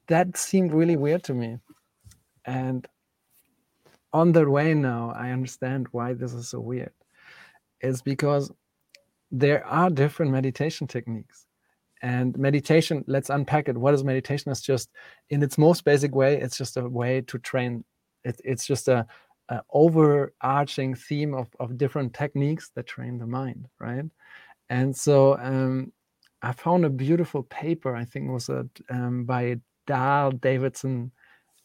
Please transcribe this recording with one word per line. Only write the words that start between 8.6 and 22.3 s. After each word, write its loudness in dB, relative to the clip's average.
there 2
are 2
different 2
meditation -2
techniques. -10
And 0
meditation, 2
let's -2
unpack 0
it. -2
What 4
is 2
meditation? -2
It's -4
just, -2
in 0
its 0
most 6
basic 4
way, 4
it's -4
just -8
a -4
way -2
to -10
train. -4
It, -6
it's -6
just -2
a, 2
a -6
overarching 2
theme -4
of, -6
of -8
different -2
techniques -4